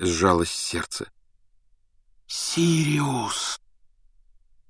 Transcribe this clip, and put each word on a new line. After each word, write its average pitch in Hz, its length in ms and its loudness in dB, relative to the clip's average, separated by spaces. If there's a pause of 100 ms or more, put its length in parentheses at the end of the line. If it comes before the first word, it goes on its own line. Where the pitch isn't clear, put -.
сжалось 87 500 4
сердце. - 580 -8 (1160)
«Сириус!» 147 1300 0 (1080)